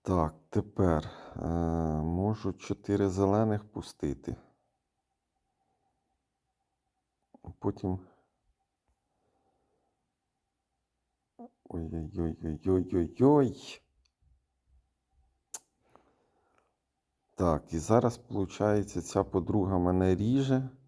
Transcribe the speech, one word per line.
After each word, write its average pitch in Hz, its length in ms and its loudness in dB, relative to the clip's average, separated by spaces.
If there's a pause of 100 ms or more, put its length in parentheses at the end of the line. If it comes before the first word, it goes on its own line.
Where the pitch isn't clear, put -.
Так, 85 340 2 (140)
тепер, 90 600 0 (260)
е, - 120 -6 (540)
можу 95 520 -2
чотири 98 560 -2
зелених 104 600 0
пустити. - 640 -8 (3250)
Потім. 95 400 -4 (3750)
Ой-ой-ой-ой-ой-ой-ой. 87 2250 0 (3500)
Так, 82 380 0
і 82 60 -2
зараз, 117 380 2
получається, 104 840 -2
ця - 220 0
подруга 95 540 0
мене 92 380 4
ріже. 131 540 0 (180)